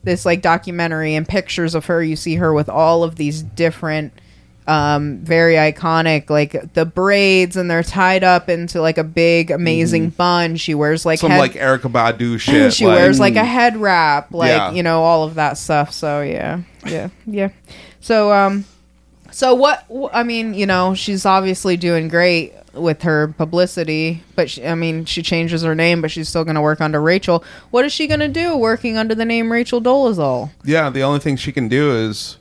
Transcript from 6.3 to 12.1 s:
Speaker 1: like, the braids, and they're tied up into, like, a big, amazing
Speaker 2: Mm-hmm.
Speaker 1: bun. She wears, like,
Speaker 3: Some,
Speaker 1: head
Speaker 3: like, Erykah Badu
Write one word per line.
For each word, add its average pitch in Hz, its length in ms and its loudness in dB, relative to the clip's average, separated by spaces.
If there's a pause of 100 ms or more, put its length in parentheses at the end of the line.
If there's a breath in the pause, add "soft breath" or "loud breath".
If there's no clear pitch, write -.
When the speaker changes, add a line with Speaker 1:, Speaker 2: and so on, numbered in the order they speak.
Speaker 1:
like, 151 440 -2
the 165 120 2
braids, 185 720 2
and 180 120 -4
they're 170 140 0
tied 185 400 2
up 180 260 4
into, 170 320 -2
like, 160 160 2
a 165 60 0
big, 165 480 2
amazing 165 600 0
Speaker 2:
Mm-hmm. - 40 -16
Speaker 1:
bun. 175 400 0
She 160 160 -6
wears, 151 320 0
like, 160 140 0
Speaker 3:
Some, 160 140 2
Speaker 1:
head 143 80 6
Speaker 3:
like, 135 140 0
Erykah 131 360 0
Badu 117 480 0